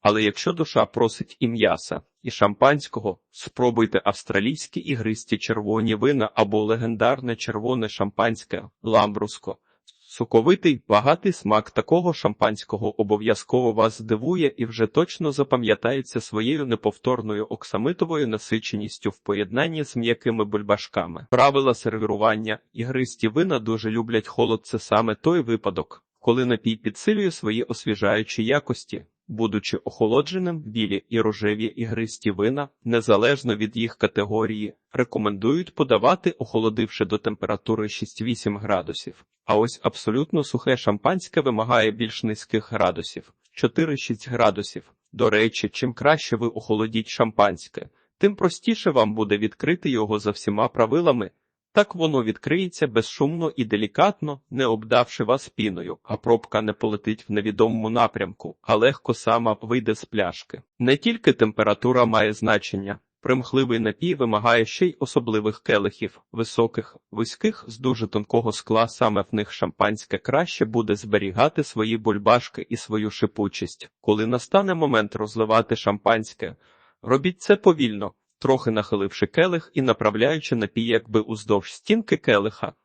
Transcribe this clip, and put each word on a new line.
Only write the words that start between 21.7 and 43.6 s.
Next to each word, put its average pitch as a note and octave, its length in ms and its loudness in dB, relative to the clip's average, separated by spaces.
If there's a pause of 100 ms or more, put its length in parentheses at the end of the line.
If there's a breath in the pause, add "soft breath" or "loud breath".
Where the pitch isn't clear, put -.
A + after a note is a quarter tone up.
сервірування. G#2+ 840 -2 (140)
Ігристі B2 540 -4
вина D3 320 0
дуже A2 300 -4
люблять A2+ 380 -2
холод. A2+ 360 0
Це - 160 -6
саме A2 360 2
той E3 260 2
випадок, G#2+ 600 -4 (160)
коли B2 260 2
напій A2+ 300 0
підсилює F#3+ 560 0
свої A2 320 -4
освіжаючі G#2+ 840 -2
якості. B2+ 600 -4 (220)
Будучи G#2+ 500 -2
охолодженим, D#3 840 0
білі G#2+ 500 -4
і A2+ 120 0
рожеві G#2+ 440 -2
ігристі A2+ 680 -4
вина, B2+ 380 -2 (140)
незалежно A#2 720 2
від G#2+ 220 -4
їх A2+ 180 -4
категорії, G#2+ 800 -2 (200)
рекомендують A2+ 840 -2
подавати, C3+ 560 2
охолодивши A2 760 -2
до G#2 120 -2
температури G#2+ 720 -2
шість-вісім A2 680 -4
градусів. - 680 -4 (200)
А G#2 100 2
ось A#2 280 0
абсолютно C#3 600 -2
сухе B2+ 340 0
шампанське E3 640 -2
вимагає A2+ 500 2
більш A2 320 -6
низьких G#2+ 480 -4
градусів, F2+ 640 -2 (180)
чотири-шість C3+ 760 -2